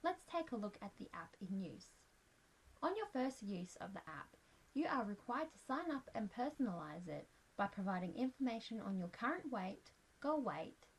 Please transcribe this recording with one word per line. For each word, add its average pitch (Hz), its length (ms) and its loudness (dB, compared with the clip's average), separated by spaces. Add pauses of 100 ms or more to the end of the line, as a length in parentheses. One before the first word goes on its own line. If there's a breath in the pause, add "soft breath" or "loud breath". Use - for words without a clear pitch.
Let's 349 300 2
take 330 220 0
a - 20 0
look 202 260 -2
at 202 160 -8
the - 160 -10
app 165 280 -10
in 190 180 -2
use. 170 280 -6 (920)
On 349 140 4
your 427 160 0
first 262 320 2
use 185 380 -2
of 196 100 -6
the 196 160 -6
app, 156 300 -12 (360 loud breath)
you 302 160 4
are 262 140 4
required 247 480 0
to - 160 -20
sign 311 260 2
up 269 220 -2
and 214 160 2
personalize 180 800 0
it 147 180 -6 (300 loud breath)
by 202 100 4
providing 185 480 0
information 233 640 0
on 196 180 0
your 175 120 0
current 294 420 0
weight, 190 400 -2 (300)
goal 302 200 4
weight 160 440 -2 (140)